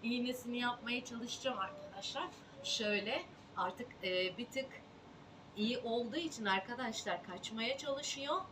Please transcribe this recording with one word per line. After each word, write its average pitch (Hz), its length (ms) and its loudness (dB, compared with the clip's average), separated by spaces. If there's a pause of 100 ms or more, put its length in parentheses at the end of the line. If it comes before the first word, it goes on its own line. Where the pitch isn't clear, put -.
iğnesini 240 560 2
yapmaya 240 460 2
çalışacağım 240 540 -2
arkadaşlar. - 640 -2 (400)
Şöyle 214 600 4 (340)
artık, 185 300 0 (160)
e, 185 340 4
bir 240 80 -2
tık 262 240 -2 (880)
iyi 226 200 4
olduğu 233 380 2
için 311 300 0
arkadaşlar 208 800 2
kaçmaya 220 540 -2
çalışıyor. 294 640 0 (100)